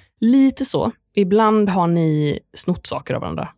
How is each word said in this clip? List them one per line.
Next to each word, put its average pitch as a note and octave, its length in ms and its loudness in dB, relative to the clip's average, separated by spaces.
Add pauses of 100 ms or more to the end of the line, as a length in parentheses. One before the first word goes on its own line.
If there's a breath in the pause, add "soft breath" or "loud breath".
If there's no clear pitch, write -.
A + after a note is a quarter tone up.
(200 soft breath)
Lite C4 440 2
så. G#3+ 260 -2 (240)
Ibland G#3 540 2
har F3+ 180 0
ni D#3 520 0 (160)
snott - 320 -4
saker - 280 -6
av - 60 -4
varandra. - 380 -6